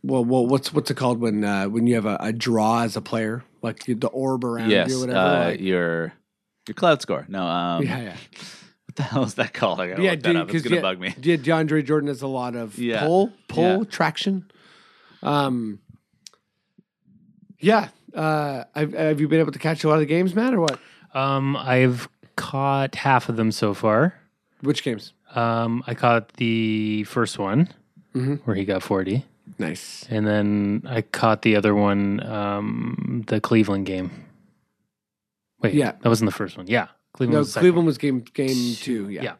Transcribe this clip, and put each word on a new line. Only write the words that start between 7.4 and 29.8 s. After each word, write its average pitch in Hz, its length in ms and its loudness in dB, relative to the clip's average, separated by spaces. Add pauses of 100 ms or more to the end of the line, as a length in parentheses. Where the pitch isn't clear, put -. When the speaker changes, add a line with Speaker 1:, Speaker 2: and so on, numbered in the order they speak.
Speaker 2:
um, 87 400 0
Speaker 1:
Yeah, - 180 -4
yeah. 95 140 -12 (720)
Speaker 2:
what - 100 -18
the 151 80 -4
hell 127 200 -2
is 110 100 -6
that - 200 -4
called? 90 260 -2
I 90 80 -2
gotta 95 140 -2
Speaker 1:
Yeah, 190 100 4
Speaker 2:
look 156 100 -4
that - 60 0
Speaker 1:
dude, 170 80 4
Speaker 2:
up. 170 120 0
It's 104 40 -6
Speaker 1:
'cause 160 100 0
Speaker 2:
gonna 120 140 0
Speaker 1:
yeah, 165 60 0
Speaker 2:
bug 92 180 -2
me. 107 220 -6
Speaker 1:
yeah, 165 140 2
DeAndre 156 480 2
Jordan 147 240 0
has 131 140 -6
a 139 60 -6
lot 123 260 -6
of 113 240 -10
Speaker 2:
Yeah. 117 280 0
Speaker 1:
pull, 196 260 4 (160)
pull 180 300 2
Speaker 2:
Yeah. 220 120 -2
Speaker 1:
traction. 180 600 -2 (720)
Um, 127 540 -2 (1800)
yeah, 208 300 4 (260)
uh, 151 500 -2 (100)
have, 151 180 -2
have 156 280 0
you 151 80 2
been 160 120 4
able 151 120 0
to 147 60 -10
catch 156 260 -2
a 156 40 4
lot 151 60 6
of 156 60 4
the 151 60 2
games, 170 280 0
Matt, 240 200 2
or 190 60 2
what? 147 180 0 (360)
Speaker 3:
Um, 139 420 0
I've 127 520 2 (280)
caught 135 580 -2
half 131 340 2
of 117 80 -2
them 110 160 2
so 104 220 0
far. 113 400 2 (460)
Speaker 1:
Which 135 240 -2
games? 113 280 -6 (220)
Speaker 3:
Um, 117 520 0
I 120 80 -4
caught 117 400 2
the 110 720 0
first - 340 -2
one 107 300 2 (460)
Speaker 1:
Mm-hmm. 135 200 -2 (100)
Speaker 3:
where 107 100 0
he 98 120 -2
got 98 160 0
forty. 98 420 0 (340)
Speaker 1:
Nice. - 520 -8